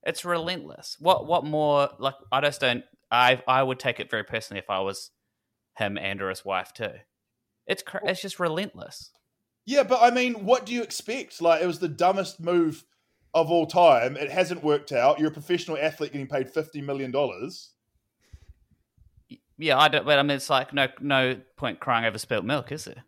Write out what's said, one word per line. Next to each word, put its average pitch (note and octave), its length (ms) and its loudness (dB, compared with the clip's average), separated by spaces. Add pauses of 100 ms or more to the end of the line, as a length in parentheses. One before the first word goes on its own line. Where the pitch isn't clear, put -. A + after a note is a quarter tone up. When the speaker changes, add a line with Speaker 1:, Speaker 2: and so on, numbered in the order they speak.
Speaker 1:
It's - 220 -6
relentless. E3+ 720 -6
What, E3+ 280 2
what D#3+ 180 2
more, D3 540 2
like, C3+ 160 -2 (180)
I C3 80 2
just C#3+ 200 0
don't, A#2+ 240 0 (260)
I, B2 360 4
I C3 160 4
would C3 160 -2
take B2 220 -4
it - 100 -8
very G#2+ 140 -4
personally G#2+ 340 -8
if F#2 120 -10
I F#2+ 100 -2
was G2 300 -8 (680)
him G2+ 220 -4
and G2 240 -8
or F#2+ 80 -4
his F#2 140 -10
wife F#2 280 -6
too. G#2+ 220 -10 (720)
It's - 160 -6
cra-, - 220 -12
it's F3+ 180 -4
just F#3+ 180 -12
relentless. E3 680 -8 (560)
Speaker 2:
Yeah, C4+ 160 2
but A3+ 200 2
I A#3+ 80 10
mean, A#3+ 360 -2
what A#3 200 4
do A3 60 -8
you A#3+ 100 -2
expect? - 600 -8
Like, E3 200 4
it F3+ 40 0
was E3 120 -2
the F3 100 -4
dumbest F3 520 -2
move E3+ 440 0 (500)
of D#3+ 160 2
all E3+ 160 2
time. C#3+ 500 6
It C#3 140 -6
hasn't F3 340 -2
worked D3 260 0
out. C#3 280 4
You're D#3 100 0
a D3+ 40 -4
professional E3 440 -6
athlete D3+ 360 -4
getting C#3 140 -8
paid C3+ 240 -4
fifty D#3 300 -6
million C#3 300 -6
dollars. B2+ 600 -4 (1600)
Speaker 1:
Y-, - 80 -20 (200)
yeah, D3 200 2
I D3+ 100 8
don't, C#3+ 160 0
but C#3+ 140 4
I C#3 40 4
mean, C#3+ 140 0
it's C3 140 -6
like, C3+ 220 0
no, C#3 160 0 (120)
no C3 360 2 (200)
point A#2+ 220 -8
crying A#2 280 0
over G#2+ 120 -2
spilt G#2+ 260 -4
milk, C3 280 -4
is - 140 -12
there? - 220 -18